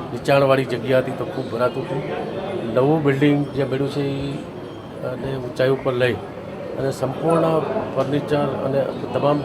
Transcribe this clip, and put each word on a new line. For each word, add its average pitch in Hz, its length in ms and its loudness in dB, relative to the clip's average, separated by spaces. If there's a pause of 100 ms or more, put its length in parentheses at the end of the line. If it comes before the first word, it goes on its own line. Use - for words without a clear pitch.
(120)
નીચાણવાળી 135 600 4
જગ્યા 123 300 2
હતી 127 180 -2
તો 123 60 -4
ખૂબ 127 260 -6
ભરાતું 123 340 0
હતું. 143 160 -4 (720)
નવું 143 280 6
બિલ્ડિંગ 143 340 4 (180)
જે 135 100 0
બન્યું 131 260 0
છે 143 120 -2
એ, 139 280 -4 (760)
અને 127 260 -6
ઊંચાઈ 131 420 2
ઉપર 131 160 0
લઈ 123 220 4 (600)
અને 135 160 -2
સંપૂર્ણ 160 540 2 (460)
ફર્નિચર 143 560 0 (180)
અને 135 140 0 (340)
તમામ 143 300 2